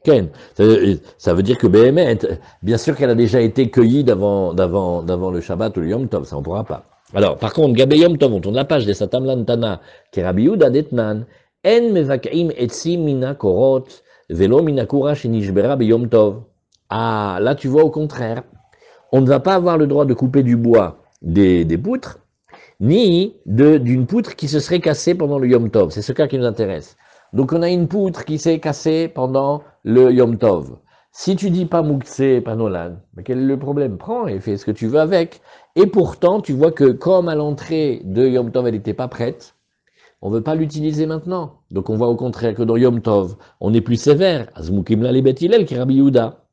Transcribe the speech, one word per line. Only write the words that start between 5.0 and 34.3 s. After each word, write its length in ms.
d'avant 300
le 80
Shabbat 360
ou 40
le 80
Yom 200
Tov, 180
ça 100
on 60
pourra 200
pas. 220
Alors, 260
par 140
contre, 220
Gabé 240
Yom 200
Tov, 140
on 80
tourne 140
la 100
page, 220
des 80
Satam 300
Lantana, 560
qui 80
est 40
Rabbi 200
Yehuda 260
Detnan, 560
En 260
Mevakaim 640
Etsi 420
Mina 360
Korot, 520
Velo 320
Mina 240
Kura 300
Shenishbera 580
Be 80
Yom 260
Tov. 360
Ah, 520
là 160
tu 100
vois 160
au 80
contraire, 540
on 100
ne 60
va 140
pas 140
avoir 220
le 120
droit 160
de 100
couper 300
du 120
bois 460
des, 420
des 140
poutres, 420
ni 560
de, 320
d'une 280
poutre 300
qui 100
se 140
serait 180
cassée 380
pendant 240
le 80
Yom 220
Tov. 200
C'est 120
ce 100
cas 160
qui 100
nous 60
intéresse. 520
Donc 200
on 100
a 60
une 200
poutre 360
qui 140
s'est 220
cassée 480
pendant 560
le 300
Yom 260
Tov. 380
Si 240
tu 160
dis 160
pas 160
Moukse, 600
pas 100
Nolan, 440
mais 80
quel 140
est 80
le 120
problème ? 400
Prends 300
et 100